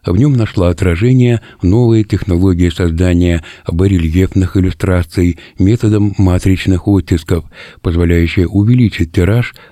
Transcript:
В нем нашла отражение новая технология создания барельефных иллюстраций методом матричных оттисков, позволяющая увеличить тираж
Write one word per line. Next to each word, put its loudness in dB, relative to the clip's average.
В -2
нем 2
нашла -2
отражение 0
новая 2
технология 0
создания 0
барельефных 0
иллюстраций -2
методом 0
матричных 0
оттисков, -2
позволяющая 0
увеличить 0
тираж 0